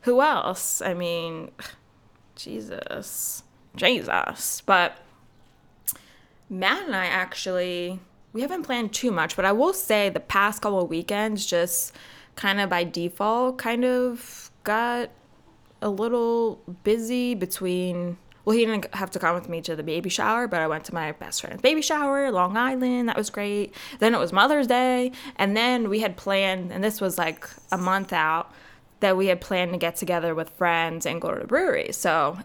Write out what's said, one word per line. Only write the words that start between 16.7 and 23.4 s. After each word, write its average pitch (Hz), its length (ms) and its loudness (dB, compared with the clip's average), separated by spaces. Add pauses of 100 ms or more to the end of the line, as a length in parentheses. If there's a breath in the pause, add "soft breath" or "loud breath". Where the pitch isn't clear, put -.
busy 233 520 0
between, 180 840 -2 (260)
well, 220 120 4
he 233 100 6
didn't 214 280 -2
have 190 180 -6
to 185 80 -6
come 175 160 2
with 175 140 -6
me 165 120 -6
to 165 140 -6
the 151 80 -6
baby 165 260 -2
shower, 226 380 2
but 180 120 0
I 160 80 2
went 156 180 -2
to - 80 -12
my 156 200 -4
best - 280 -8
friend's - 200 -10
baby 302 200 6
shower, 277 500 0
Long 185 260 2
Island. 247 520 2
That - 80 0
was 214 120 -2
great. 208 460 -4 (240 loud breath)